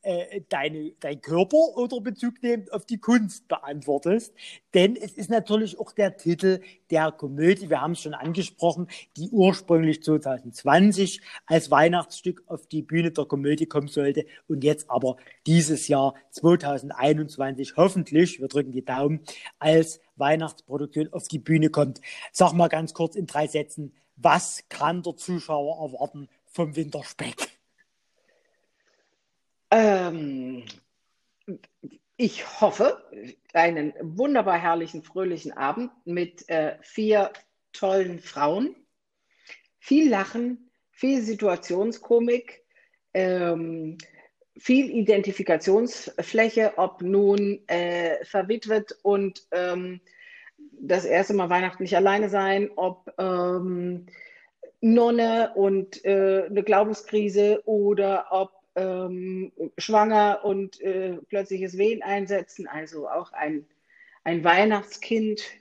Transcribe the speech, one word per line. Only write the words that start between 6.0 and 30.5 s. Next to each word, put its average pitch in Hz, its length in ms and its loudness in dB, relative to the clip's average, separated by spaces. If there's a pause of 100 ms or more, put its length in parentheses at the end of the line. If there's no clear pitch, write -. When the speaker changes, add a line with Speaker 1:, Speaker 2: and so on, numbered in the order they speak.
Speaker 1:
Titel 185 440 0 (300)
der 156 220 2
Komödie, 156 580 0
wir 147 100 0
haben 156 120 -4
es 165 80 -8
schon 151 140 -10
angesprochen, 165 760 -4 (280)
die 160 140 -10
ursprünglich 170 720 4
zweitausendzwanzig 156 1160 2 (260)
als 156 240 2
Weihnachtsstück 170 800 2
auf 165 180 -12
die 156 160 -6
Bühne 165 300 -2
der 147 140 -4
Komödie 147 400 -2
kommen 147 200 -4
sollte 143 400 -2 (220)
und 139 160 -4
jetzt 151 260 0
aber 127 260 -2 (300)
dieses 156 400 2
Jahr 139 280 2 (180)
zweitausendeinundzwanzig 143 1400 0
hoffentlich, 175 640 4
wir 131 80 -6
drücken 131 240 -2
die 127 120 -6
Daumen, 143 360 -2 (400)
als 160 400 4 (160)
Weihnachtsproduktion 147 960 -2
auf - 160 -10
die 156 100 -6
Bühne 156 320 4
kommt. 147 300 0 (320)
Sag 180 200 4
mal 170 160 4
ganz 160 260 -4
kurz 165 200 -2
in 190 140 -6
drei 151 180 -2
Sätzen, 147 480 -6 (280)
was 165 460 2
kann 170 340 -2
der 165 140 -8
Zuschauer 160 680 -6
erwarten 143 460 -10 (160)
vom 151 320 -6
Winterspeck? 147 600 -8 (2250)
Speaker 2:
Ähm, 160 960 0 (1500)